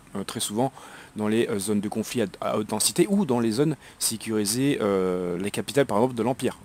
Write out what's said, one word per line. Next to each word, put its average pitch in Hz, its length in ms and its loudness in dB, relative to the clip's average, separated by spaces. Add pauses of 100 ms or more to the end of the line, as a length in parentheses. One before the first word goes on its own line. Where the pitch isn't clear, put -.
(140)
euh, 98 80 -6
très - 160 -10
souvent 113 340 -2 (440)
dans 107 100 -2
les, 110 220 2
euh, 104 100 -2
zones 104 220 0
de 104 80 -2
conflit 110 340 -2
à, 101 40 2 (140)
à - 160 -2
haute 214 120 -2
densité - 420 2
ou 202 160 4
dans 123 140 2
les 113 100 2
zones 147 240 2 (240)
sécurisées, 113 840 0
euh, 92 580 2
les 98 120 -4
capitales 127 360 0
par 107 120 2
exemple 127 160 4
de 113 80 0
l'Empire, 123 420 -2